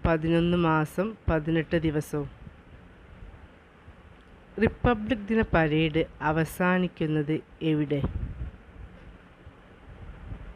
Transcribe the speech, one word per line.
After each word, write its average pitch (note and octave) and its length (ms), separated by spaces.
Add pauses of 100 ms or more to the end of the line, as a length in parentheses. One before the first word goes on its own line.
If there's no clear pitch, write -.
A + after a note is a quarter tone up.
പതിനൊന്ന് E3+ 520
മാസം D#3+ 500 (200)
പതിനെട്ട് D#3+ 580
ദിവസവും. D3 440 (2250)
റിപ്പബ്ലിക് A3 640
ദിന A3+ 120 (120)
പരേഡ് D#3+ 500 (180)
അവസാനിക്കുന്നത് D#3 1120 (360)
എവിടെ? D3 300 (2500)